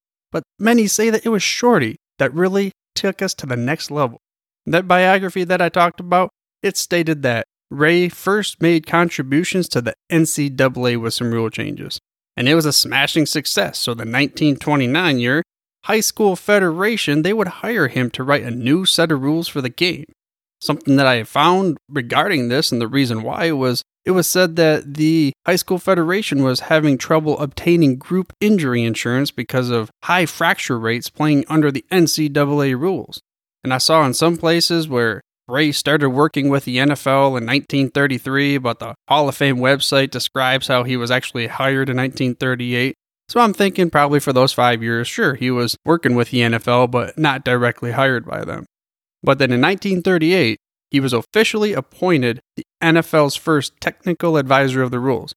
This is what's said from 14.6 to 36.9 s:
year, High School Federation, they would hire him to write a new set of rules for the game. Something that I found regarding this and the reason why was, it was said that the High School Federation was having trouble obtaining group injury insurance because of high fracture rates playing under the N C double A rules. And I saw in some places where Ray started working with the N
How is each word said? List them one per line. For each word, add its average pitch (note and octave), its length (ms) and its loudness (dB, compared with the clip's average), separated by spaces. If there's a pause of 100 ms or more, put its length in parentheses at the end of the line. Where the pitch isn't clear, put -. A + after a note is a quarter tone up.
year, B2+ 240 0 (420)
High A3 160 0
School G3+ 360 0
Federation, F#3 880 0
they F#3 100 2
would G#3+ 160 -2
hire F3 400 -2
him B2 220 -2
to - 120 -8
write C#3 200 0
a A#2+ 80 -8
new B2 340 0
set E3 260 2
of C#3 120 0
rules D#3+ 260 -2
for C#3 140 -6
the B2+ 80 -4
game. E3 340 -2 (560)
Something C#3+ 360 0
that C#3 100 4
I B2 160 2
found E3+ 560 0 (100)
regarding C3+ 600 -2
this C3 220 0
and A#2 120 -2
the A2+ 60 -4
reason A#2+ 340 0
why E3 300 -4
was, C3 300 -2 (220)
it F3 60 -2
was F#3 160 2
said F3+ 300 -4
that D3+ 380 0
the D#3 380 2 (140)
High F3+ 100 2
School F3+ 220 -4
Federation F3 640 0
was B2+ 180 0
having D3+ 380 2
trouble D#3 400 0
obtaining D3 580 2
group F3+ 440 -4
injury D#3 420 2
insurance A#2+ 480 -2
because B2+ 400 -4
of A2+ 200 -2 (120)
high F3 240 0
fracture E3 520 -2
rates A2+ 320 -4
playing D3+ 380 2
under D3+ 220 2
the C3+ 200 -4
N F3+ 160 4
C D3+ 220 0
double C#3+ 340 0
A C#3 120 0
rules. D3+ 460 -6 (420)
And B2+ 100 -2
I B2+ 60 0
saw D#3 260 4
in B2+ 100 0
some E3 220 2
places E3 520 0
where A#2 320 -2 (260)
Ray D3 240 0
started C#3+ 400 0
working C#3+ 380 2
with C#3 160 0
the B2+ 160 -2
N C#3+ 100 2